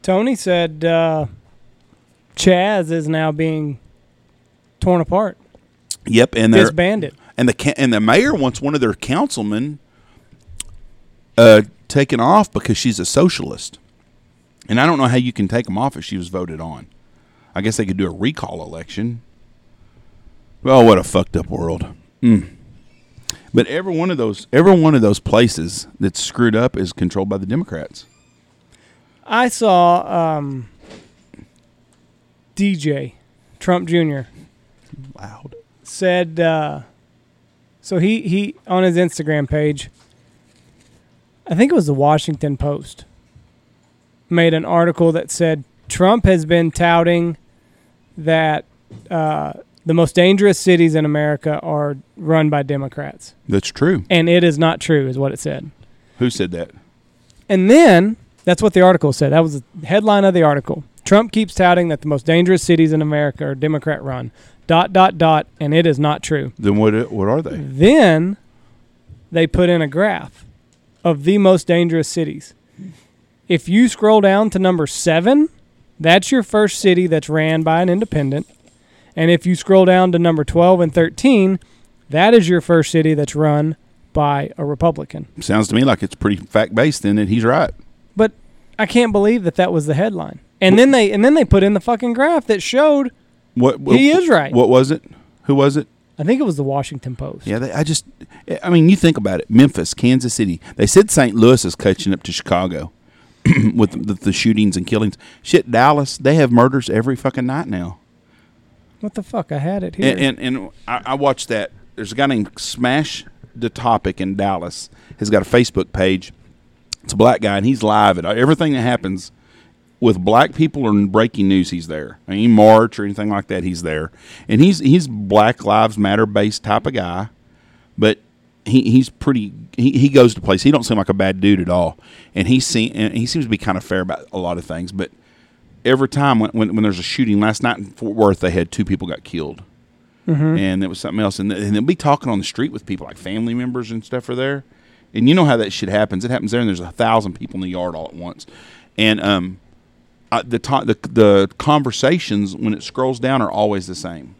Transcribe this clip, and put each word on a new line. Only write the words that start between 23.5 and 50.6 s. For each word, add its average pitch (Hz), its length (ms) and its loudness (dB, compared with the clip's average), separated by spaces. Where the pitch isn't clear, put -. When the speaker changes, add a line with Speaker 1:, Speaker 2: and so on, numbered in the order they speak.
Speaker 2:
But 120 80 2
every 175 260 -8
one 170 200 -2
of 156 60 -4
those, 110 360 -6
every 175 260 6
one 160 140 4
of 127 80 4
those 104 180 2
places 101 680 0
that's 95 200 -4
screwed 117 360 0
up 120 220 -2
is 90 160 -6
controlled 95 340 -4
by 98 120 -6
the 95 80 -10
Democrats. 104 580 -10
Speaker 1:
I 240 220 0
saw, 175 880 2
um, 135 320 -10
D 196 220 -2
J, 143 400 -6
Trump 180 300 -2
Junior, 156 380 -2
Speaker 2:
Loud. 107 400 -20
Speaker 1:
said, 180 580 -4
uh, 151 420 -2
so 190 160 -6
he, 208 240 0
he, 202 320 -4
on 185 160 0
his 180 120 2
Instagram 156 540 -2
page, 151 400 -4
I 170 80 -4
think 254 160 2
it 359 40 2
was 175 120 0
the 143 80 -2
Washington 147 600 -2
Post, - 480 -8
made 170 240 2
an 160 120 -2
article 170 480 2
that - 180 -6
said 160 320 -2
Trump 202 360 2
has 180 200 2
been 165 240 2
touting 170 680 0
that, 160 460 -2
uh, 151 440 -4
"The 165 80 0
most 170 180 0
dangerous 190 460 4
cities 170 340 2